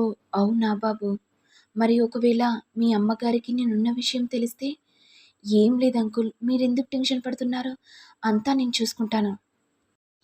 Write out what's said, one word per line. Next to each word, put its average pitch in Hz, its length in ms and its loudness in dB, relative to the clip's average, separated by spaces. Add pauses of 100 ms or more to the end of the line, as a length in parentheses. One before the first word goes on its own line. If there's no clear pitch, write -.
(360)
అవునా 220 380 2
బాబు? 214 360 -4 (680)
మరి 226 240 4
ఒకవేళ 233 440 2 (340)
మీ 233 160 2
అమ్మగారికి 233 600 0
నేనున్న 233 380 0
విషయం 247 340 -4
తెలిస్తే?" 240 440 -4 (760)
"ఏం 214 320 6
లేదు 254 200 2
అంకుల్, 226 340 -2 (120)
మీరెందుకు 254 480 0
టెన్షన్ 262 340 -2
పడుతున్నారు? 254 480 -4 (500)
అంతా 220 300 0
నేను 254 220 0
చూసుకుంటాను. 214 580 -2 (920)